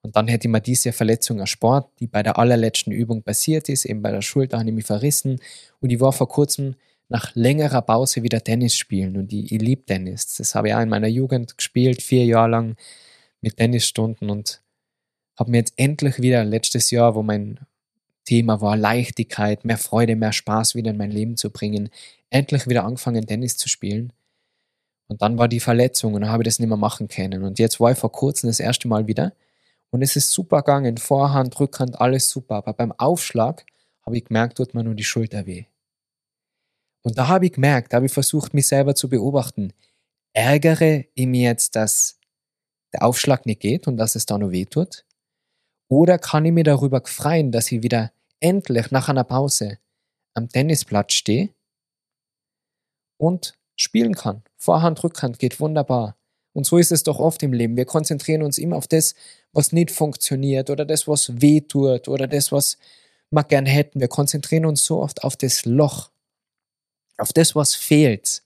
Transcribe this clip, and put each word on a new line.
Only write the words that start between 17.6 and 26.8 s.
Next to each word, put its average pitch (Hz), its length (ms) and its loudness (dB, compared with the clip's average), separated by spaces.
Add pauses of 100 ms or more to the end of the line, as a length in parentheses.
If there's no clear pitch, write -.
Thema 113 380 2
war 107 160 2
Leichtigkeit, 110 880 -2
mehr 113 100 0
Freude, 113 400 0
mehr 110 160 0
Spaß 110 440 -2
wieder 113 160 -4
in 104 40 -4
mein 104 140 -6
Leben 110 260 -4
zu 107 140 -6
bringen, 104 400 -4 (400)
endlich 135 380 0
wieder 120 160 2
angefangen, 117 420 -4
Tennis 120 320 -4
zu - 100 -6
spielen. 110 460 -6 (960)
Und 104 120 -10
dann 113 160 2
war 117 120 4
die 117 120 0
Verletzung 120 540 2
und 101 80 0
dann 107 80 -2
habe 117 120 2
ich 110 40 0
das 113 120 -2
nicht 113 100 0
mehr 107 100 0
machen 104 300 -2